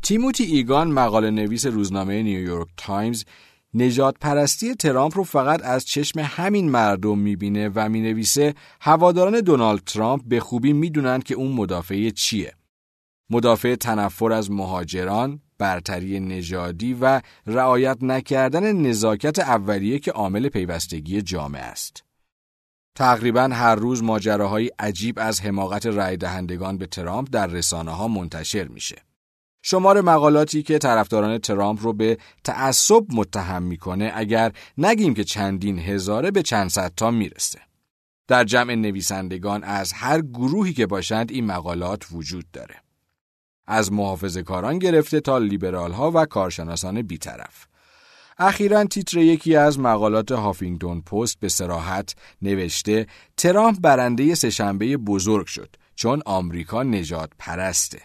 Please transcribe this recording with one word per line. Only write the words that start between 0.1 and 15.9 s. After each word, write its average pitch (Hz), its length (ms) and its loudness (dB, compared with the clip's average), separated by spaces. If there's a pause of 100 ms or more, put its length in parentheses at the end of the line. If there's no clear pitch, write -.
ایگان، 147 460 2
مقاله 110 400 2
نویس 107 360 -2
روزنامهٔ 101 560 -2
نیویورک 90 540 -4
تایمز، 110 480 -4 (500)
نژاد 127 460 2
پرستی 147 540 0
ترامپ 147 420 2
رو 196 80 0
فقط 151 400 0
از 127 200 -2
چشم 147 400 -4
همین 180 460 0
مردم 104 480 2
می‌بینه 104 560 -2
و 107 140 0
می‌نویسه: 110 680 0 (260)
«هواداران 180 600 4
دونالد 120 440 4
ترامپ 120 400 -2
به 117 160 0
خوبی 120 320 0
می‌دونن 147 480 0
که 127 140 -6
اون 131 180 -4
مدافع 98 580 -2
چیه.» 101 420 -4 (760)
مدافع 120 440 4
تنفر 110 580 -2
از 110 180 -2
مهاجران، 95 920 -4 (180)
برتری 95 600 -4